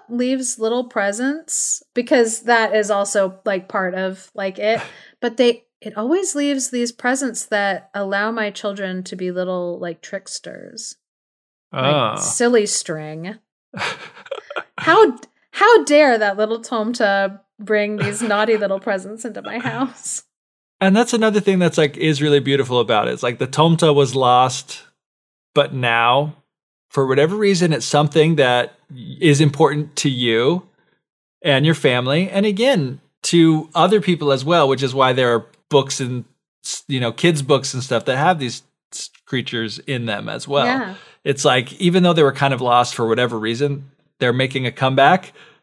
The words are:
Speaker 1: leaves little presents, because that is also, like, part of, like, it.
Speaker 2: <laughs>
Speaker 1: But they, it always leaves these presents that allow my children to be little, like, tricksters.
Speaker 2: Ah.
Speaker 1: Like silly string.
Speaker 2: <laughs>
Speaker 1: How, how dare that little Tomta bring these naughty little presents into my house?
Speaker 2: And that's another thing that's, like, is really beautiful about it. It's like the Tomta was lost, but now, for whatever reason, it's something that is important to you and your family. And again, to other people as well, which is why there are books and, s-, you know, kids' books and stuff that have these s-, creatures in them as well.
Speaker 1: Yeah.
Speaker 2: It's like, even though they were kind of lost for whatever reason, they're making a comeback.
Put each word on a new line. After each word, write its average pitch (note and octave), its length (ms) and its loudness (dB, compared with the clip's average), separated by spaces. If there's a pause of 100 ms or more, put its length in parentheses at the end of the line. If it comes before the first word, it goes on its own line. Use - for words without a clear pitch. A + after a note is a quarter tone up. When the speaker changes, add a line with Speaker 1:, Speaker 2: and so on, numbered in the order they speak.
Speaker 1:
leaves B3+ 500 -4
little A#3 240 -2
presents, B3 1000 -4 (140)
because A#3+ 460 0
that A3+ 340 2
is G#3+ 160 0
also, G3+ 540 -2
like, F#3+ 220 -4
part F#3 280 -4
of, F#3+ 400 -6
like, G3 240 -8
it. A3 260 0
Speaker 2:
<laughs> - 60 -18 (300)
Speaker 1:
But A#3 160 -4
they, A#3+ 280 2 (160)
it - 160 -14
always D#4+ 380 -2
leaves C#4+ 340 -2
these A#3+ 220 -4
presents C4 560 -4
that G3+ 480 -4
allow G3+ 360 -4
my G#3+ 200 -4
children F#3+ 540 -8
to F#3+ 100 -14
be F#3 160 -6
little, F3+ 480 -6
like, F3 220 -10
tricksters. - 960 -16 (760)
Speaker 2:
Ah. C3 380 0
Speaker 1:
Like G#2 120 -6
silly A#3+ 440 2
string. D#3+ 720 -10 (340)
Speaker 2:
<laughs> - 1040 -12
Speaker 1:
How, C4 400 4 (340)
how G#4 320 6
dare D4 340 4
that G3+ 200 -2
little G#3+ 240 -2
Tomta G#3 760 -2 (200)
bring G#3 380 -2
these G#3 240 -4
naughty A3 360 0
little G3 220 -2
presents G3+ 460 -8
into G#3 160 -12
my G#3 160 -12
house? B3 680 -8 (560)
Speaker 2:
And F#3+ 160 4
that's A3+ 180 2
another G#3+ 260 2
thing F#3+ 200 2
that's, E3+ 180 2
like, D3+ 200 0
is D3+ 240 0
really D3 200 4
beautiful B2+ 380 0
about A2+ 280 2
it. B2 60 -2
It's B2 100 -6
like B2 160 -4
the B2+ 80 -2
Tomta D#3+ 480 4
was C3+ 200 2
lost, B2+ 680 2 (720)
but C#3+ 180 2
now, B2 600 2 (560)
for C3+ 160 0
whatever D3 280 2
reason, F#3 380 2
it's A#2+ 120 -4
something D3+ 500 2
that B2 380 2 (460)
is D3 220 4
important D3 560 2
to D3 120 -2
you B2 580 0 (760)
and D3 240 2
your D#3+ 100 4
family. C3+ 540 0
And G3 160 0
again, G3+ 540 0 (240)
to D#3+ 500 4
other F#3 280 4
people D3+ 300 0
as C3+ 140 0
well, D#3+ 220 4
which C3+ 160 0
is B2+ 100 -2
why C3 200 2
there B2 200 2
are A2+ 120 0 (240)
books C3+ 300 0
and, B2 260 -8 (380)
s-, - 240 -12
you C3+ 120 -4
know, A#2 120 -4
kids' D#3+ 300 2
books C3 320 0
and C3 80 -6
stuff A#2 240 -4
that C3 120 0
have D#3+ 220 2
these B2 220 -8 (320)
s-, - 160 -14 (160)
creatures A2+ 540 -6
in B2 260 -8
them G#2+ 240 -6
as A2 180 -10
well. C#3 180 0
Speaker 1:
Yeah. A#3+ 300 -4 (280)
Speaker 2:
It's C3+ 200 -2
like, C3 380 2
even F3+ 220 4
though F3 100 4
they D#3+ 80 2
were C#3 100 4
kind C#3 220 0
of B2 80 -4
lost B2 320 2
for A#2 140 -2
whatever A#2 320 0
reason, C3+ 500 -4 (300)
they're B2 120 2
making C3 360 -2
a A2+ 40 -4
comeback. C#3 640 2 (300)